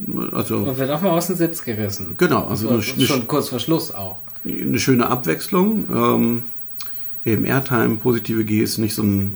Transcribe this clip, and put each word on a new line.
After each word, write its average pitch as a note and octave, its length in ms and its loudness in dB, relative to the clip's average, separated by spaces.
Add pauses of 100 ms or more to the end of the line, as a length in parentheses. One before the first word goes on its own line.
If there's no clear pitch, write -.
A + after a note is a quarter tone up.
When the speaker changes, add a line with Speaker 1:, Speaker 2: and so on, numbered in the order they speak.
(320)
Speaker 1:
also A2 260 -2
Speaker 2:
Und B2+ 200 -2
wird C3+ 120 -2
auch D3+ 120 -2
mal G3 80 4
aus E3+ 160 2
dem F#3 100 -2
Sitz E3 260 0
gerissen. G2+ 540 -4
Speaker 1:
Genau, D3 300 4
also G#2 200 -2
Speaker 2:
Schon, A#2+ 80 2
Speaker 1:
eine A2 80 2
sch-, - 140 -4
eine - 100 -6
Speaker 2:
schon C3 160 0
Speaker 1:
sch-, G#2+ 40 -10
Speaker 2:
kurz C3+ 240 -2
vor B2 100 -4
Schluss - 340 -2
auch. F#2+ 260 -12 (240)
Speaker 1:
eine - 340 -2
schöne B2 300 4
Abwechslung. E3 840 0
Ähm, A#2+ 500 2 (840)
eben A2+ 180 2
Airtime, A#2+ 520 2
positive A2+ 480 0
G G#2+ 180 2
ist A2+ 160 -2
nicht G#2+ 160 0
so A2 80 -2
ein G2+ 340 2